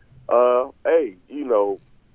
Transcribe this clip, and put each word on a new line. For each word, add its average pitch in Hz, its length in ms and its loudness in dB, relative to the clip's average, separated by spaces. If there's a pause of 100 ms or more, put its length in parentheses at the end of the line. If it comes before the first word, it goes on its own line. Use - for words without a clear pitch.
(300)
uh, 123 380 2 (180)
hey, 147 320 0 (100)
you 143 160 -12
know, 101 380 -2 (340)